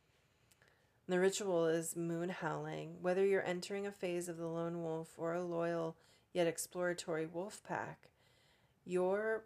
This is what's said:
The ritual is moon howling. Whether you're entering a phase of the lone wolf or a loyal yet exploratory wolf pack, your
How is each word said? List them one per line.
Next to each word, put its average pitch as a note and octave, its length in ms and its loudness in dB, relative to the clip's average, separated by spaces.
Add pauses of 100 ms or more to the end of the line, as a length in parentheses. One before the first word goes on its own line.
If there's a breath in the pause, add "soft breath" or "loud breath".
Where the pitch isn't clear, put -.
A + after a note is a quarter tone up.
(1080 soft breath)
The F3+ 120 2
ritual F#3+ 460 4
is E3 300 2
moon E3+ 340 -2
howling. D#3 720 -4
Whether F3+ 240 4
you're G3 200 4
entering F3+ 400 -4
a G3+ 60 -4
phase F3 380 -2
of E3 80 -6
the E3 100 -4
lone E3+ 340 -2
wolf E3 360 -4
or E3 160 -2
a F3+ 100 0
loyal E3+ 540 0 (340 soft breath)
yet F3 160 4
exploratory F3 800 -2
wolf F3 420 -8
pack, D3 400 -6 (800 soft breath)
your G3+ 600 2